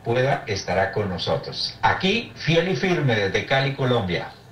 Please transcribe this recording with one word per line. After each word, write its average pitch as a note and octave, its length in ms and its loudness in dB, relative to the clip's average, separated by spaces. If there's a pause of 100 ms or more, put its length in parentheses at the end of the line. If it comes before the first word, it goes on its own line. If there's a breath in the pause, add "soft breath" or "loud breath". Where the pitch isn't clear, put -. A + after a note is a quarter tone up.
pueda, B2+ 440 2
estará F#2+ 440 0
con - 160 -2
nosotros. - 760 -4
Aquí, F#3+ 500 2
fiel E3 340 2
y F#3+ 80 0
firme D3+ 400 2
desde G2+ 300 0
Cali, C#3 300 0
Colombia. A#2+ 560 0 (200)